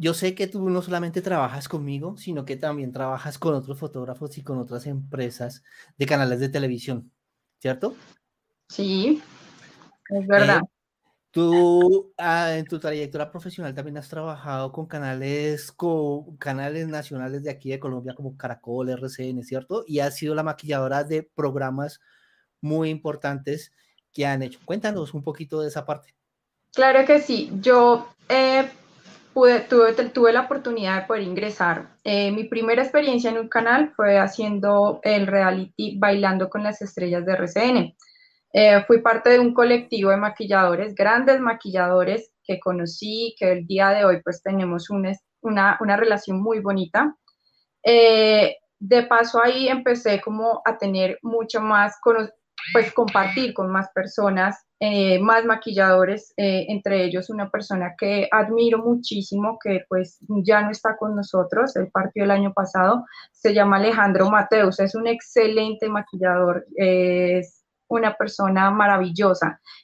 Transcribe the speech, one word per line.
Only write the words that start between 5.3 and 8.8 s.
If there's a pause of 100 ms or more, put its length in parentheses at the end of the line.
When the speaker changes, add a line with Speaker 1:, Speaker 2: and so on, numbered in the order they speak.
Speaker 1:
de
canales
de
televisión, (480)
¿cierto? (760)
Speaker 2:
Sí, (840)